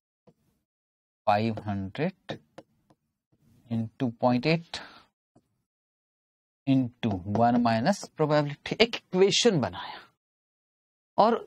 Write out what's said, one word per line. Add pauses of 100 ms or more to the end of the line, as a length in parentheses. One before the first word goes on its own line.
(1300)
फ़ाइव
हंड्रेड (1300)
इंटू (120)
पॉइंट
एट (1900)
इंटू (180)
वन
माइनस
प्रोबेबिलिटी।
एक
इक्वेशन
बनाया (1160)
और (120)